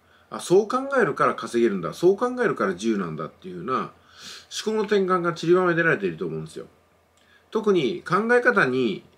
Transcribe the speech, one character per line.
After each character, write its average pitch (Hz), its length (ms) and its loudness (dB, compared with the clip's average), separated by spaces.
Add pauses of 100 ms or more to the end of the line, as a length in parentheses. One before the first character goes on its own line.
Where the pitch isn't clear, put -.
(300)
「あ、 110 100 -12
そ 185 220 4
う 220 60 -6
考 262 220 -4 (100)
え 214 60 4
る 143 80 0
か 147 120 0
ら 117 100 0
稼 117 280 0
げ 113 60 4
る 101 60 0
ん 90 60 -4
だ、 80 120 -6
そ 180 180 4
う 196 60 0
考 247 260 -2
え 202 40 2
る 143 80 0
か 110 100 -2
ら 95 80 0
自 92 140 -6
由 110 100 0
な 92 100 -4
ん 80 80 -8
だ」 78 100 -8
っ 76 40 -12
て - 180 -20
い 90 60 -12
う 90 40 -12
よ 87 40 -12
う 85 40 -12
な 127 140 -4
思 85 120 -8 (720)
考 220 60 0
の 220 100 0
転 208 200 2
換 185 200 0
が 170 120 -2
散 165 140 -4
り 170 60 6
ば 185 120 4
め 170 100 2
ら 165 160 2
れ 131 60 2
て 101 100 -2
い 87 40 -2
る 80 60 -12
と 92 80 -6
思 78 120 -6
う - 40 -6
ん 80 40 -12
で 80 60 -18
す - 60 -16
よ。 - 100 -12 (840)
特 214 220 2
に 131 340 0
考 214 260 2
え 247 80 6
方 202 240 2
に 127 380 0 (140)